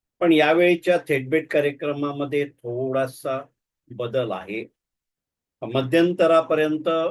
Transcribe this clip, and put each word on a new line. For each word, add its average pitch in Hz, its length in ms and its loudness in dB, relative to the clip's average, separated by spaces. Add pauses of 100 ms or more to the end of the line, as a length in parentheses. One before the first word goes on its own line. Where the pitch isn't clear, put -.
(200)
पण 175 120 4
यावेळीच्या 170 680 4
थेट 139 320 -2
भेट 156 180 0
कार्यक्रमामध्ये 143 1000 -2
थोडासा 131 960 -6 (500)
बदल 123 400 -4
आहे. 95 340 -8 (1080)
मध्यंतरापर्यंत 160 1160 2 (220)